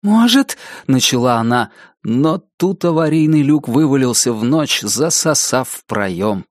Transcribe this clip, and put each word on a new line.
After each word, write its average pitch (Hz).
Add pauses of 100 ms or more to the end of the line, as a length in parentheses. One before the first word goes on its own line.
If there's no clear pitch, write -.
"Может", 233 (300)
начала 127
она, 117 (320)
но 139 (140)
тут 185
аварийный 156
люк 143
вывалился 131
в 110
ночь, 160
засосав 131
в -
проем 98